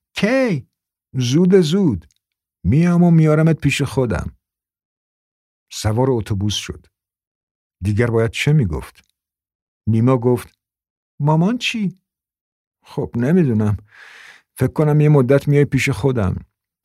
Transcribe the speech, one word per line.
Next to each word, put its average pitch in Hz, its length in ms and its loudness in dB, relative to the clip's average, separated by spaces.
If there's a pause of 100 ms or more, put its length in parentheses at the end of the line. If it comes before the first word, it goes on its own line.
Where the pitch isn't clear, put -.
(160)
کی؟" 233 520 -2 (460)
"زود 147 420 2
زود. 160 500 0 (580)
میام 170 400 2
و 175 80 4
میارمت 156 480 4
پیش 143 220 -2
خودم." 113 540 -4 (1400)
سوار 113 400 -2
اتوبوس 104 440 -4
شد. - 300 -12 (1000)
دیگر 104 240 0
باید 113 240 0
چه - 220 -2
می‌گفت؟ 95 600 -4 (760)
نیما 113 300 2
گفت: 120 420 -4 (600)
"مامان 160 380 0
چی؟" 220 420 -6 (840)
"خب - 320 -10
نمی‌دونم. 120 600 0 (800)
فکر 127 160 -2
کنم 151 280 2
یه 147 80 4
مدت 139 380 2
میای 143 180 2
پیش 135 240 -2
خودم. 120 460 -2 (500)